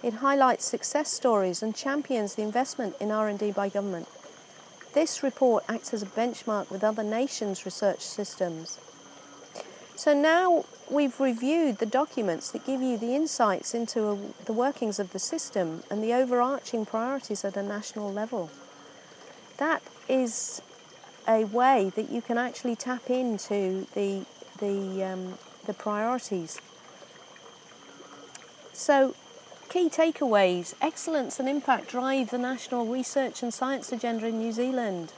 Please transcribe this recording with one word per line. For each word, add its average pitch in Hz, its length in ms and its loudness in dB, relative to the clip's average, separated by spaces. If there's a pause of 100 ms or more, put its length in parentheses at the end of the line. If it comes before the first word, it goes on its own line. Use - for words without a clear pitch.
It 233 140 0
highlights 269 500 4
success - 480 0
stories 196 480 4
and 220 140 -2
champions 262 580 -2
the - 80 -4
investment 214 580 -2
in 208 120 -2
R 214 180 2
and 202 80 -4
D 208 140 0
by 196 180 0
government. 196 380 -4 (880)
This 311 280 2
report 254 480 4
acts 226 240 -4
as 214 80 -4
a 202 60 -6
benchmark 220 640 -2
with 190 120 -2
other 214 200 2
nations' 208 600 -2
research 190 380 0
systems. 170 760 -6 (1160)
So 294 240 4
now 339 460 6 (240)
we've 277 300 2
reviewed 262 580 2
the 233 80 0
documents 214 680 0
that - 140 -8
give 262 160 -2
you 254 160 0
the 233 160 -2
insights 269 640 2
into, 226 320 0
uh, 208 100 0 (280)
the 226 80 -2
workings 233 440 0
of 196 160 -4
the 190 60 -6
system 180 720 -2
and 214 120 -2
the 233 100 2
overarching 247 680 0
priorities 226 640 -4
at 196 100 -4
a 202 80 -4
national 208 480 -6
level. 208 380 -4 (1080)
That 311 260 0 (260)
is 254 540 0 (640)
a 220 180 4
way 226 500 4
that 220 140 -2
you 233 120 -4
can 233 160 -2
actually 240 380 -2
tap 247 340 -8
into 202 840 0
the, 196 320 -2 (340)
the, 196 440 -2
um, 185 300 -6 (320)
the 208 80 -4
priorities. 208 840 -2 (2250)
So, 269 420 4 (540)
key 349 200 2
takeaways. 208 920 4
Excellence 311 580 -2
and 262 80 0
impact 277 420 0
drive 254 400 0
the 247 80 -4
national 247 480 -2
research 254 580 -2
and 233 100 -4
science 262 380 -2
agenda 226 360 -2
in 226 120 -2
New 226 120 -2
Zealand. 226 680 -2